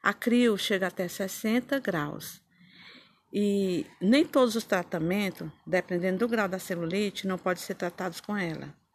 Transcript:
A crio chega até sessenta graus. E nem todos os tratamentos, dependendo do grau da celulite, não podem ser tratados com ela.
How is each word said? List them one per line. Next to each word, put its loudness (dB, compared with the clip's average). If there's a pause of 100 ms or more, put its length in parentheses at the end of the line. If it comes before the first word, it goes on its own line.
A 2
crio 4
chega 0
até -4
sessenta -2
graus. -6 (920)
E 0 (160)
nem 6
todos 4
os -2
tratamentos, -2 (160)
dependendo 0
do 0
grau 0
da -4
celulite, -4
não 0
podem -2
ser -6
tratados -6
com -6
ela. -4 (200)